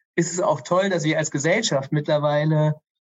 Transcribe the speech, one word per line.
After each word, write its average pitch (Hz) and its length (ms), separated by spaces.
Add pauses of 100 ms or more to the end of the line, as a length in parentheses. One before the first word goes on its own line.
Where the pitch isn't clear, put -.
(160)
ist 165 160
es 175 80
auch 151 220
toll, 190 280
dass 165 160
wir 156 120
als 156 140
Gesellschaft 156 600
mittlerweile 151 840 (340)